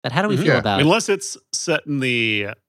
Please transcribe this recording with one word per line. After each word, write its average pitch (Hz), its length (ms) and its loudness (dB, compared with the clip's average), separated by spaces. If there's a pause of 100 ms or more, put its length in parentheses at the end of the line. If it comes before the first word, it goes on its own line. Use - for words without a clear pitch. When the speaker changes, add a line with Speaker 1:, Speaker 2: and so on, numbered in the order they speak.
Speaker 1:
But 135 100 -6
how 170 100 0
do 214 60 0
we 208 80 2
Speaker 2:
Mm-hmm. - 80 0
Speaker 1:
feel 156 100 4
Speaker 3:
Yeah. - 60 2
Speaker 1:
about 104 200 0
Speaker 2:
Unless 190 280 4
it's 196 280 -2 (160)
set - 340 -2
in 143 120 -2
the 113 520 0 (180)